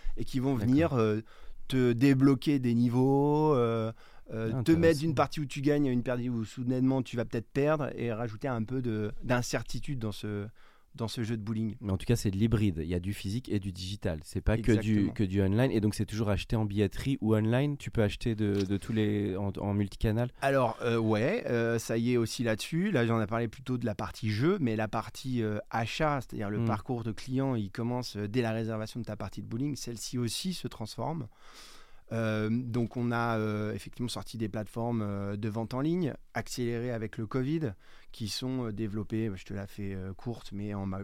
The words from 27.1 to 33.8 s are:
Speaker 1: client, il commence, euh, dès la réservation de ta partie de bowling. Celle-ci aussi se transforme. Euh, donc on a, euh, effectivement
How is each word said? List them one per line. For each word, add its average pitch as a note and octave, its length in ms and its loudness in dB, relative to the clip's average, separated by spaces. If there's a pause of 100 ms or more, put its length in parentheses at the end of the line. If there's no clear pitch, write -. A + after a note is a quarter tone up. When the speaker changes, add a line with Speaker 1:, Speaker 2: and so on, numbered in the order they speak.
Speaker 1:
client, C3+ 420 -2
il G#2 160 -2
commence, A#2+ 460 -6
euh, G#2 120 -4
dès A#2+ 140 0
la A2 100 0
réservation A2 480 -4
de A2 60 -8
ta G#2+ 100 -6
partie G#2 240 -8
de G2+ 60 -8
bowling. B2 280 -4
Celle-ci A#2+ 440 -8
aussi A#2+ 340 -2
se D3 160 -6
transforme. A#2+ 600 -6 (840)
Euh, A2 400 0
donc A#2 460 -2
on A#2+ 160 0
a, A#2 240 0
euh, G#2+ 380 0
effectivement A#2+ 340 -6